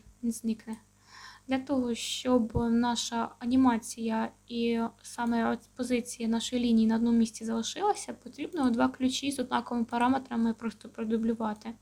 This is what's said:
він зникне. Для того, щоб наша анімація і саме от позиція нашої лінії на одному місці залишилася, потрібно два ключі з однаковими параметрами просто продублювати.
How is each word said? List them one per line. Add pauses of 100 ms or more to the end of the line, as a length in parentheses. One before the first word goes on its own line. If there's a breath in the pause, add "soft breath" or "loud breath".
(240)
він
зникне. (720 loud breath)
Для
того,
щоб
наша
анімація (160)
і (200)
саме
от
позиція
нашої
лінії
на
одному
місці
залишилася,
потрібно
два
ключі
з
однаковими
параметрами
просто
продублювати.